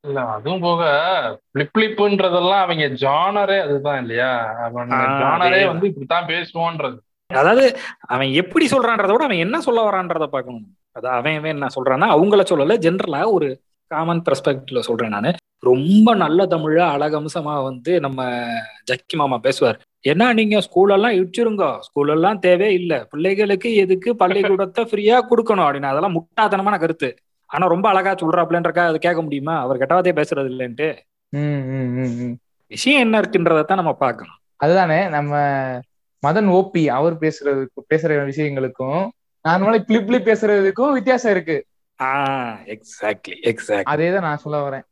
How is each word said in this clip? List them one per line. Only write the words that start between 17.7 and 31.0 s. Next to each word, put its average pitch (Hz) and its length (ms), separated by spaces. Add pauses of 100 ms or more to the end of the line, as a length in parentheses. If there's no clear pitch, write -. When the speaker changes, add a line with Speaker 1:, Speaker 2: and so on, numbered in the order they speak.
Speaker 2:
நம்ம 131 420 (500)
ஜக்கி - 240
மாமா 135 220
பேசுவார். 123 420 (280)
"ஏன்னா 214 240
நீங்க 214 280
ஸ்கூல் 190 300
எல்லாம் 208 220
இடிச்சிருங்க, 185 680
ஸ்கூல் 143 280
எல்லாம் 175 300
தேவையே 185 360
இல்ல, 165 360
பிள்ளைகளுக்கு 196 640
எதுக்கு 196 420
பள்ளிக்கூடத்தை 196 680
ஃப்ரீயா 214 360 (100)
கொடுக்கணும்?" 220 340
அப்படின்னு. 139 180
அதெல்லாம் 151 320
முட்டாத்தனமான 196 640
கருத்து. 160 360 (320)
ஆனா 175 200
ரொம்ப 185 220
அழகா 190 260
சொல்றாப்லன்றக்கா 165 640
அது 165 200
கேட்க 170 240
முடியுமா? 147 360
அவர் 127 200
கெட்டவாதே 165 460
பேசுறது 139 240
இல்லைன்ட்டு. 127 480 (320)